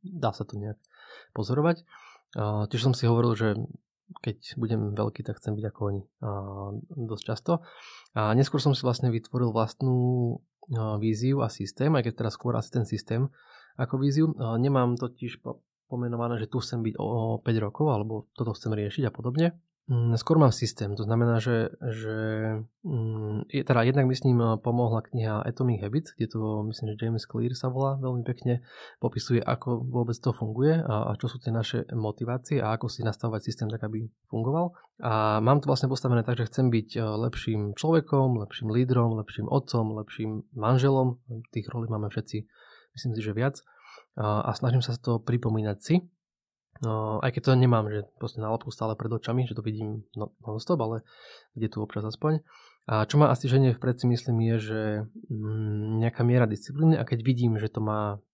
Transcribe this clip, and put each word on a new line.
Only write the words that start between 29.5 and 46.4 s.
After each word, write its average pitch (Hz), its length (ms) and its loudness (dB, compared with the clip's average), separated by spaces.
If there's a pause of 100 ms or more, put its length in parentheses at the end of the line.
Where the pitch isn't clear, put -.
vôbec 120 320 -2
to 123 160 -2
funguje 120 480 0
a, 110 240 0
a - 80 -2
čo 110 160 -6
sú 127 80 -12
tie 113 160 -4
naše 113 400 -2
motivácie 120 640 -2
a 107 160 0
ako 113 160 -4
si - 160 -4
nastavovať 110 400 -4
systém 117 240 -4
tak, 110 160 -6
aby 110 240 -6 (160)
fungoval. 147 480 -2 (320)
A 107 320 2
mám 131 240 6
to - 80 -2
vlastne 135 160 2
postavené 123 400 2
tak, 120 160 0
že 110 80 -2
chcem 131 160 2
byť, 113 220 2 (100)
a, 110 160 -2 (160)
lepším 104 480 -4
človekom, 139 640 2
lepším 107 320 -6
lídrom, 123 480 4
lepším 104 240 -8
otcom, 110 560 0
lepším 110 400 -6 (160)
manželom. 127 640 4 (320)
Tých 113 160 6
rolí 117 160 -4
máme 107 240 -2
všetci, 107 320 -4 (560)
myslím 120 160 -4
si, 110 80 -4
že 107 80 -4
viac. 123 320 0 (560)
A, 107 320 0
a - 80 -2
snažím 123 240 2
sa 120 160 -4
to 117 240 0
pripomínať 110 560 0
si. - 180 2 (880)